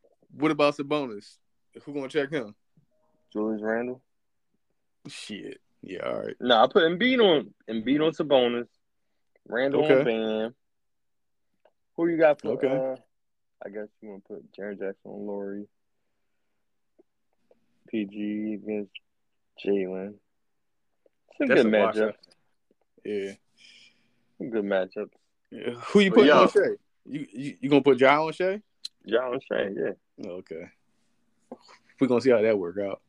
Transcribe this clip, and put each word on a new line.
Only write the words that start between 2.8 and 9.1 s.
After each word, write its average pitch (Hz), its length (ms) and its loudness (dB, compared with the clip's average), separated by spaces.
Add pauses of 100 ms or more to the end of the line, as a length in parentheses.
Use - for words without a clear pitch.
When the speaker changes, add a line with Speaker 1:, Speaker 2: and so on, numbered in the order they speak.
Speaker 2:
Julius 107 300 -4
Randle. 120 380 -6 (1040)
Speaker 1:
Shit. - 520 -14 (220)
Yeah, - 240 -12
all 107 160 -6
right. - 180 -10
Speaker 2:
Nah, 117 240 4
I 131 40 6
put 175 160 4
Embiid 196 360 0
on, 165 340 2 (160)
Embiid 123 360 0
on 160 60 2
Sabonis, 127 560 0 (800)